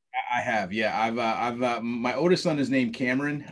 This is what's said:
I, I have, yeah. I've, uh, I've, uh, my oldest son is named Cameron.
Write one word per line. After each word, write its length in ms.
I, 260
I 20
have, 320
yeah. 280
I've, 180
uh, 200
I've, 240
uh, 180
my 340
oldest 280
son 160
is 120
named 240
Cameron. 580